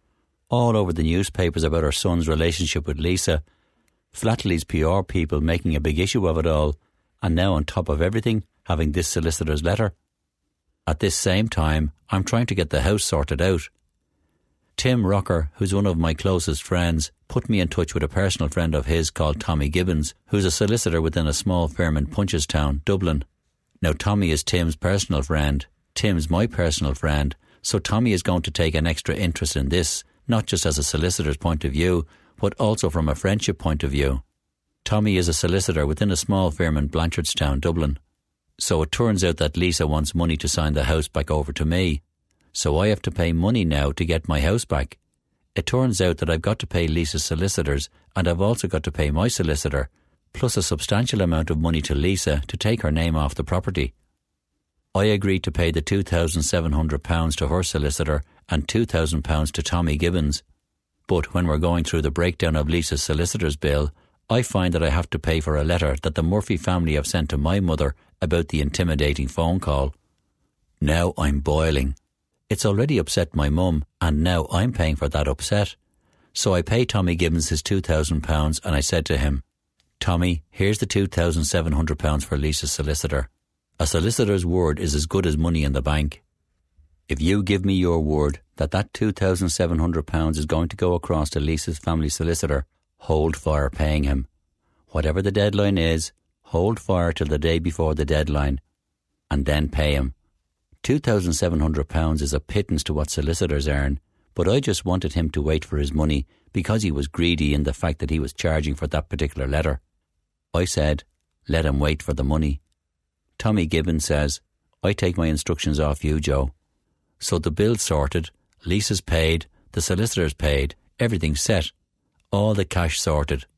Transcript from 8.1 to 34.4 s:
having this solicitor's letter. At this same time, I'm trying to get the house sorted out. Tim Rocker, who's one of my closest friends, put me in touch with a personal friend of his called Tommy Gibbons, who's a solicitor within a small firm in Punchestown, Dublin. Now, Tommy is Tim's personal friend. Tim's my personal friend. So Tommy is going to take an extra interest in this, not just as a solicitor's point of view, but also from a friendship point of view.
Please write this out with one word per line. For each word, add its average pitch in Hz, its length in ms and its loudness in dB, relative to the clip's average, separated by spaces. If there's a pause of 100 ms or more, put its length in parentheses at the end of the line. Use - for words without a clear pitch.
having 80 260 0
this 85 160 -2
solicitor's 80 560 -2
letter. 98 320 0 (880)
At 78 140 -2
this 98 160 2
same 98 320 2
time, 78 440 0 (200)
I'm 95 120 0
trying 117 220 0
to 101 100 -4
get 85 140 0
the 73 120 0
house 95 220 2
sorted 71 380 0
out. 87 260 2 (1080)
Tim 123 300 0
Rocker, 90 520 0
who's 95 160 -2
one 101 120 2
of 87 140 2
my 82 160 2
closest 85 480 -2
friends, 85 480 0 (160)
put - 200 -4
me 107 120 2
in 87 80 2
touch 82 260 -2
with - 80 -2
a 76 60 -2
personal 92 420 0
friend 82 240 0
of 69 140 -2
his 80 240 0
called 76 280 -2
Tommy 73 300 0
Gibbons, 82 460 -2 (140)
who's 101 160 2
a 87 60 2
solicitor 101 480 0
within 80 280 0
a 73 40 0
small 87 360 0
firm 78 280 0
in 71 120 0
Punchestown, 73 760 -2
Dublin. 87 400 0 (600)
Now, 82 100 2
Tommy 101 380 0
is 76 120 0
Tim's 82 320 0
personal 90 460 0
friend. 73 420 0 (300)
Tim's 85 340 0
my 90 200 2
personal 78 480 -2
friend. 73 400 0 (260)
So - 160 -2
Tommy 110 360 2
is 87 100 0
going 90 180 0
to 82 100 -6
take 80 220 0
an 80 140 2
extra 80 280 -2
interest 85 400 -2
in 69 140 0
this, 85 340 0 (240)
not 110 200 0
just - 180 0
as 73 140 0
a 73 40 0
solicitor's 76 540 0
point 82 260 -2
of 71 80 -2
view, 82 360 0 (300)
but 101 220 -2
also 98 300 0
from 78 180 0
a 73 80 0
friendship 95 440 -2
point 78 240 -2
of 69 80 -2
view. 67 320 0 (600)